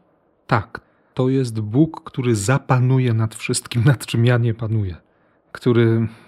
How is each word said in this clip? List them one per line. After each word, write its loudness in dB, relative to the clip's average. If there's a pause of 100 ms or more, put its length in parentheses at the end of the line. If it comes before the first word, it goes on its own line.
(480)
Tak, -2 (320)
to 0
jest -2
Bóg, 0
który -2
zapanuje 2
nad -2
wszystkim, -4
nad 2
czym 0
ja 4
nie 0
panuję. -4 (560)
Który, 2 (200)